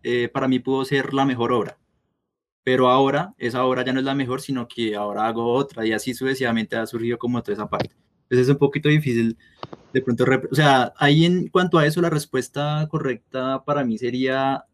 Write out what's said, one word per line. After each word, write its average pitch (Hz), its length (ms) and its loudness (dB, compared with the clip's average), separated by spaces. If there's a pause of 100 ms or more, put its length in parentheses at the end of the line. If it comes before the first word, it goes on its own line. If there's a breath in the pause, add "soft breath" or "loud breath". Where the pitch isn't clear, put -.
eh, 120 280 0
para 131 160 -2
mí 127 120 2
pudo 131 240 -2
ser 139 280 -2
la 135 140 0
mejor 123 260 0
obra, 110 240 -2 (840)
pero 127 260 4
ahora 139 480 2
esa 123 280 -4
obra 127 200 0
ya 127 80 -2
no 131 60 0
es 131 80 -2
la 135 80 -2
mejor, 131 260 -4
sino 127 280 -6
que 110 260 -4
ahora 104 320 -4
hago 117 260 0
otra, 131 320 -2
y 110 80 0
así 110 220 -4
sucesivamente 123 640 -2
ha 113 100 -4
surgido 117 320 -4
como 120 240 -4
toda 104 120 -6
esa 104 140 -8
parte. - 220 -6 (340)
Entonces 123 220 4
es 143 60 4
un 143 60 2
poquito 143 300 2
difícil 120 480 2 (560 loud breath)
de 131 100 0
pronto, 127 220 0
rep-, 131 280 0
o - 20 -4
sea, 135 440 4
ahí 147 260 6
en 175 240 2
cuanto 180 300 2
a 151 80 4
eso, 156 140 0
la 170 100 2
respuesta 147 760 -2
correcta 131 760 -4
para 143 200 -2
mí 113 140 -2
sería 131 760 -2